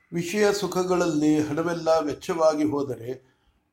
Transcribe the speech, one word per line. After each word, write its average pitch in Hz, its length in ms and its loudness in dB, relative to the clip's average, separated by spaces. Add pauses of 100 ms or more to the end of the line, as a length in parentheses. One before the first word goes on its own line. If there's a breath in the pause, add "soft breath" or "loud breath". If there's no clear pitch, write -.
(140)
ವಿಷಯ 202 400 0
ಸುಖಗಳಲ್ಲಿ 170 880 0
ಹಣವೆಲ್ಲ 160 480 -2 (140)
ವೆಚ್ಚವಾಗಿ 156 640 0
ಹೋದರೆ 131 680 -4 (440)